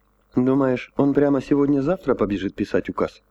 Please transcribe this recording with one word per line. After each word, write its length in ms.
«Думаешь, 600
он 180
прямо 260
сегодня-завтра 720
побежит 400
писать 340
указ?» — 440